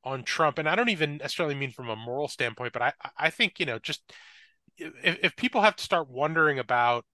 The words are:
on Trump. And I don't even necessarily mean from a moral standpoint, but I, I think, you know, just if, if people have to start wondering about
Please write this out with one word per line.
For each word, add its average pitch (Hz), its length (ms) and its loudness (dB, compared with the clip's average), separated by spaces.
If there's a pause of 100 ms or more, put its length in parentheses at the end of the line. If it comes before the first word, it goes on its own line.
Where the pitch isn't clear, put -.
on 131 200 -8
Trump. 156 360 2
And 156 100 0
I 170 60 2
don't 240 140 2
even 151 280 0
necessarily 147 380 -2
mean 139 160 -4
from 120 180 -12
a 110 60 -2
moral 123 320 -6
standpoint, 120 460 -4
but 120 80 -2
I, 123 120 2 (240)
I 156 140 2
think, - 280 -2
you 175 60 0
know, 117 140 -4
just - 340 -10 (640)
if, - 460 -2
if 185 120 2
people 247 260 0
have 208 160 6
to - 60 -8
start 165 260 0
wondering 151 500 2
about 120 540 2